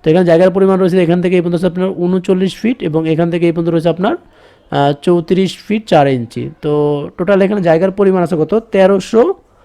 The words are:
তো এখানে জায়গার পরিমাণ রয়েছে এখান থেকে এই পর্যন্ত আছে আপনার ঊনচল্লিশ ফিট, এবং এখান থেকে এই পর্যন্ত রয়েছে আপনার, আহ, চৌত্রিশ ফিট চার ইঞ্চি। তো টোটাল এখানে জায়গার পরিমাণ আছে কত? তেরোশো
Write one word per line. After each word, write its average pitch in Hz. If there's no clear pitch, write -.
তো -
এখানে 175
জায়গার 180
পরিমাণ 190
রয়েছে 180
এখান 170
থেকে 180
এই 175
পর্যন্ত 175
আছে 185
আপনার 185
ঊনচল্লিশ 185
ফিট, 233
এবং 156
এখান 170
থেকে 170
এই 165
পর্যন্ত 170
রয়েছে 165
আপনার, 190
আহ, -
চৌত্রিশ 175
ফিট 214
চার 151
ইঞ্চি। 117
তো 151
টোটাল 185
এখানে 202
জায়গার 170
পরিমাণ 190
আছে 175
কত? 156
তেরোশো 196